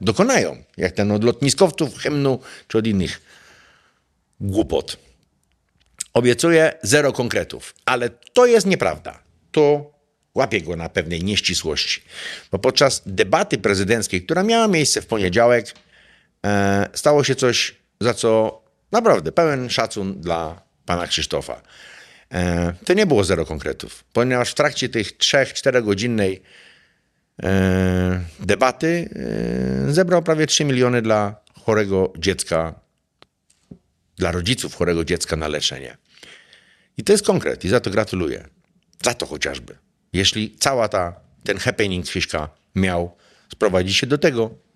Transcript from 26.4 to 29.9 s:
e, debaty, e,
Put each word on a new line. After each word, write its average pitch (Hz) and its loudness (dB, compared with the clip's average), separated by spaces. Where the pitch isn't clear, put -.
e, 92 0
debaty, 127 0
e, 143 -2